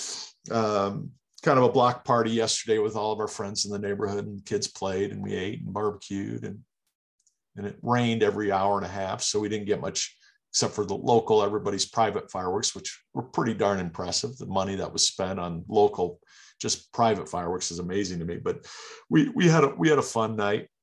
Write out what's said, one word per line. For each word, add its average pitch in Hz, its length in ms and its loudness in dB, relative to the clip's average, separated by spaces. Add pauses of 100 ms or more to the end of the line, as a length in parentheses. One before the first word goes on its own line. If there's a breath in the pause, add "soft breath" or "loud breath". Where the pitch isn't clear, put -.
(520 loud breath)
um, 104 580 0 (320)
kind 143 180 4
of 127 40 6
a 120 80 4
block 123 320 4
party 117 280 2
yesterday 110 460 2
with 107 180 0
all 107 160 -2
of 104 80 -4
our 104 80 -4
friends 101 380 -6
in 101 40 -8
the 104 80 -4
neighborhood, 101 480 -4
and 101 180 -12
kids 101 220 -2
played 98 460 -4
and 101 100 -8
we 101 100 -6
ate 98 280 -6
and 107 120 -10
barbecued, 104 720 -4
and, 104 140 -10 (960)
and 101 120 -8
it 101 160 -8
rained 117 420 2
every 104 260 0
hour 98 280 2
and 98 60 -4
a 90 40 -6
half. 98 340 -6
So - 160 -2
we 104 100 -2
didn't 104 180 -4
get 95 140 0
much - 360 -6 (340 soft breath)
except - 240 0
for 104 100 0
the 98 120 -4
local, 113 480 4
everybody's 101 420 -2
private 104 460 0
fireworks, 92 420 -2
which - 260 -12 (140)
were - 80 -4
pretty 120 320 -2
darn 101 240 2
impressive. 87 580 -4
The - 100 -12
money 95 280 -2
that 87 180 -6
was 82 140 2
spent 95 320 -4
on 85 300 -6
local, 104 500 2 (420 loud breath)
just - 320 -6
private 113 360 2
fireworks 87 420 -4
is 85 80 -8
amazing 92 400 -4
to 82 60 -6
me, 85 140 -6
but - 280 -6 (420 loud breath)
we, - 200 6
we - 180 4
had 160 160 8
a, 143 60 6
we 139 200 0
had 151 100 6
a 131 40 2
fun 110 320 0
night. 104 320 0 (160)